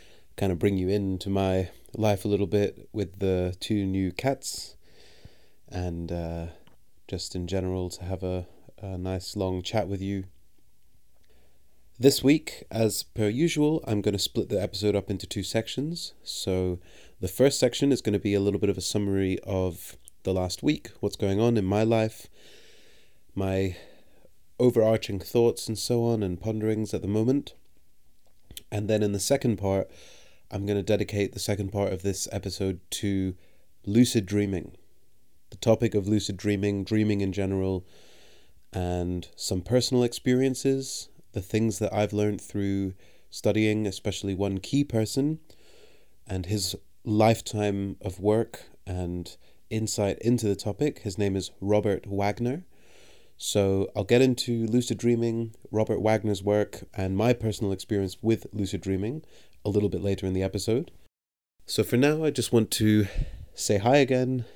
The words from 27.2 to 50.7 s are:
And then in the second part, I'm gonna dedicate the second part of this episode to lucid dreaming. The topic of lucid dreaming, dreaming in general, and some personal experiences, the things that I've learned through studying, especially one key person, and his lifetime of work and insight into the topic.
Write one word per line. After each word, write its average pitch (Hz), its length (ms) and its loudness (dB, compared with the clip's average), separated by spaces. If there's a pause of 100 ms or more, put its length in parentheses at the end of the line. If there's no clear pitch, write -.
And 104 180 -2
then 107 140 4
in 104 100 2
the 101 80 -2
second 139 360 2
part, 95 340 0 (600)
I'm 98 140 -4
gonna 101 180 0
dedicate 101 520 0
the - 40 -12
second 98 340 -4
part 101 200 0
of 90 80 -4
this 95 320 -4
episode 95 480 -4 (120)
to 95 420 -2 (500)
lucid 113 400 4
dreaming. 98 540 -2 (720)
The - 80 -16
topic 113 360 4
of 98 140 0
lucid 104 300 0
dreaming, 101 460 0
dreaming 107 360 2
in 98 140 0
general, 95 520 0 (840)
and 90 640 -2
some - 240 -4
personal 123 420 2
experiences, 131 1080 0 (220)
the 98 100 -4
things 110 380 0
that 104 120 0
I've 104 220 0
learned 104 260 0
through 98 540 -2 (340)
studying, 107 580 2
especially 98 480 -4
one 98 220 0
key 139 280 0
person, 135 540 0 (880)
and 92 200 -4
his 101 280 -4 (300)
lifetime 104 960 2
of 92 180 -8
work 107 520 0 (160)
and 90 500 -6 (320)
insight 110 520 -2
into 117 280 2
the 98 80 2
topic. 110 440 -4